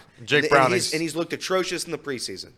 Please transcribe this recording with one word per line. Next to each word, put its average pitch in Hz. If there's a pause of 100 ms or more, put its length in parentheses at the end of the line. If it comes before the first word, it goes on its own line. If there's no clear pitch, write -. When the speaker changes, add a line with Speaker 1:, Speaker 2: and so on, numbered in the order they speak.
(240)
Speaker 1:
Jake 143
Speaker 2:
And, 156
Speaker 1:
Browning 139
Speaker 2:
and 151
he's, 165
and 160
he's 156
looked 165
atrocious 180
in 170
the 151
preseason. 117